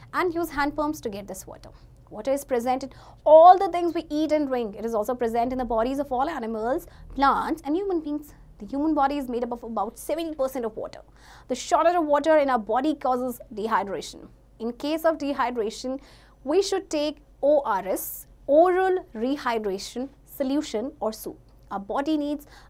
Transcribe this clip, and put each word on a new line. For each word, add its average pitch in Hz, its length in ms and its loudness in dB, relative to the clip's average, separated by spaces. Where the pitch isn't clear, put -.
and 330 180 0
use 330 200 -4
hand 285 240 -2
pumps 302 260 -4
to 233 80 -8
get 202 180 -10
this 190 200 -14
water. - 240 -20
Water 220 200 -6
is 277 140 -2
present 254 380 -2
in 262 80 -12
all 330 340 12
the 392 120 0
things 339 260 -2
we 320 160 -4
eat 302 200 0
and 302 160 2
drink. 240 280 -4
It 220 100 -8
is 233 80 -4
also 214 220 -2
present 233 360 -2
in 254 60 -6
the 254 80 -4
bodies 240 320 -2
of 285 140 -6
all 262 180 -2
animals, 226 560 -4
plants, 269 500 2
and 285 100 -2
human 381 260 -2
beings. 294 340 -8
The 202 80 -14
human 285 260 -2
body 285 240 2
is 254 120 -6
made 240 140 -4
up 240 80 -6
of 240 120 -8
about 220 340 -6
seventy 320 380 -6
percent 262 280 -4
of 208 140 -8
water. - 240 -12
The 254 80 -4
shortage 330 400 2
of 339 100 0
water 294 320 4
in 277 140 2
our 247 80 2
body 254 340 -2
causes 254 480 -2
dehydration. 196 720 -4
In 233 140 -6
case 311 320 -4
of 320 120 2
dehydration, 254 840 -4
we 320 180 2
should 381 300 -4
take 294 320 -4
O 285 240 4
R 190 220 -2
S, - 400 -8
oral 370 720 4
rehydration 233 920 -4
solution 277 760 -4
or 220 120 -2
soup. - 280 -14
Our 196 80 -8
body 277 360 -2
needs 294 300 -4